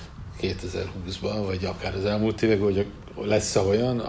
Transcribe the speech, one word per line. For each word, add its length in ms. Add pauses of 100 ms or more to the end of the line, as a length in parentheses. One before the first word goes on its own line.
(360)
kétezer-húszban, 1120
vagy 180
akár 300
az 100
elmúlt 380
években, 300
hogy 140 (280)
a, 100
lesz-e 360
olyan, 480